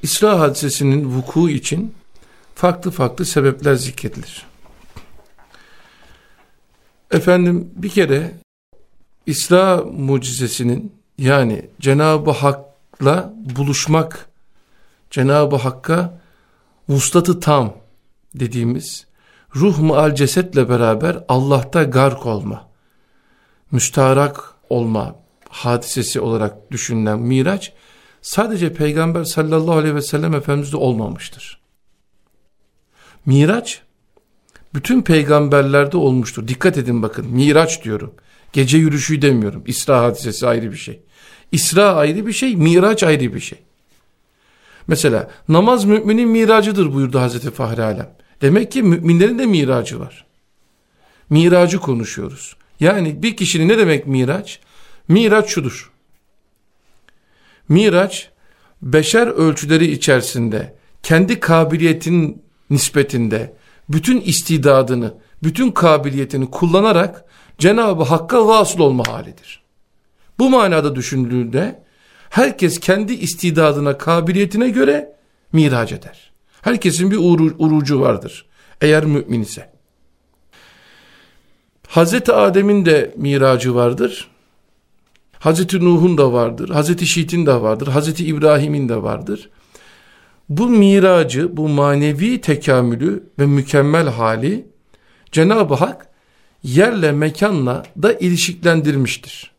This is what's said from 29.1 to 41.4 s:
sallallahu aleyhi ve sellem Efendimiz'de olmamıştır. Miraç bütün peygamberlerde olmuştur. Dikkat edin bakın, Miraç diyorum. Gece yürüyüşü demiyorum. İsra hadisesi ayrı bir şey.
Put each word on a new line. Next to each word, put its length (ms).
sallallahu 520
aleyhi 180
ve 80
sellem 320
Efendimiz'de 420
olmamıştır. 840
Miraç 560
bütün 280
peygamberlerde 960
olmuştur. 520
Dikkat 300
edin 240
bakın, 240
Miraç 580
diyorum. 300
Gece 260
yürüyüşü 440
demiyorum. 440
İsra 360
hadisesi 440
ayrı 260
bir 40
şey. 260